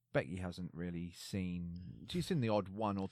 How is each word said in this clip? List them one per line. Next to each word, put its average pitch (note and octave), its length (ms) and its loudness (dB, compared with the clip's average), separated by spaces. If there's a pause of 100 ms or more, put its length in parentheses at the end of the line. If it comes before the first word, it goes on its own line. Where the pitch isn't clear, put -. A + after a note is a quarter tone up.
(140)
Becky F2 240 2
hasn't F2+ 360 -4
really E2+ 440 -4
seen, F2 540 -2 (380)
she's F3 180 0
seen F3+ 120 4
the A#2 100 6
odd G#2 200 4
one G2+ 280 2
or F#2+ 140 0